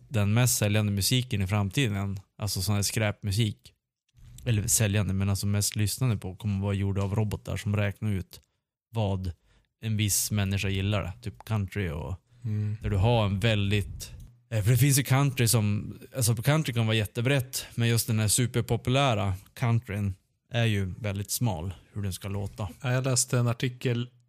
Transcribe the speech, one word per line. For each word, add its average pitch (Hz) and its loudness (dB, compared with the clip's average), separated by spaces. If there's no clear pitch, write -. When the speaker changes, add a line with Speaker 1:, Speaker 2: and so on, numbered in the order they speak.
Speaker 1:
den 104 2
mest 120 4
säljande 104 2
musiken 104 0
i 92 0
framtiden, 101 -2
alltså 98 -4
sån 104 2
här 101 2
skräpmusik, 104 -2
eller 107 0
säljande, 98 2
men 98 0
alltså 101 0
mest 101 0
lyssnande 107 0
på, 92 -8
kommer 98 -2
vara 101 0
gjord 98 0
av 98 -2
robotar 101 -2
som 104 -2
räknar 104 -2
ut - -6
vad 98 -2
en 110 -2
viss 104 0
människa 98 0
gillar. 98 0
Typ - -12
country 101 -2
och 73 -6
Speaker 2:
Mm. 107 -4
Speaker 1:
där 107 -2
du 101 2
har 110 4
en 98 0
väldigt, 101 0
eh, 110 -2
för 113 4
det 127 6
finns 139 6
ju 139 2
country 131 2
som, 104 2
alltså 117 2
country 143 2
kan 117 2
vara 110 2
jättebrett, 123 0
men 117 2
just 117 2
den 110 2
här 110 2
superpopulära 120 2
countryn 104 0
är 120 0
ju 98 0
väldigt 104 -6
smal, 95 -4
hur 104 -8
den 98 -4
ska 101 -10
låta. 101 -6
Speaker 2:
Ja, 127 -2
jag 131 0
läste 127 0
en 120 2
artikel 123 -2